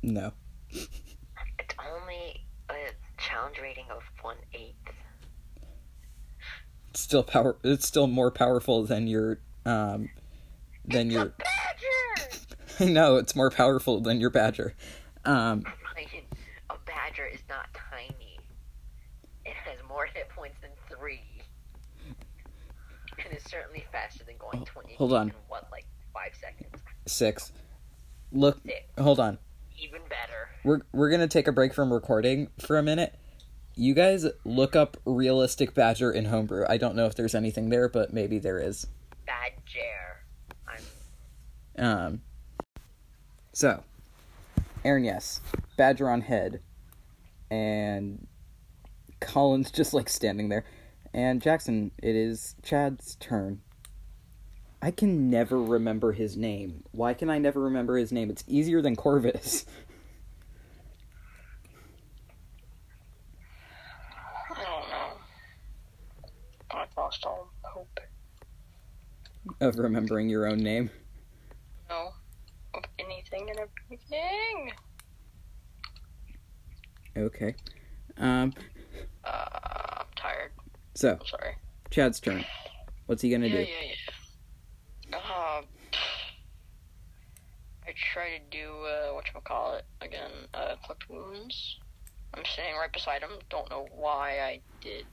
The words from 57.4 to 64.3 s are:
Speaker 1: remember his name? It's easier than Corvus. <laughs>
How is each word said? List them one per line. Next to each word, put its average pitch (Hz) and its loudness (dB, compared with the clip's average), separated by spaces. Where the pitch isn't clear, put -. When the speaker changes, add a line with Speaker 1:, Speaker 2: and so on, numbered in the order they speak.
Speaker 1:
remember 127 2
his 113 2
name? 113 0
It's - -6
easier 160 4
than 131 4
Corvus. - 2
<laughs> - -20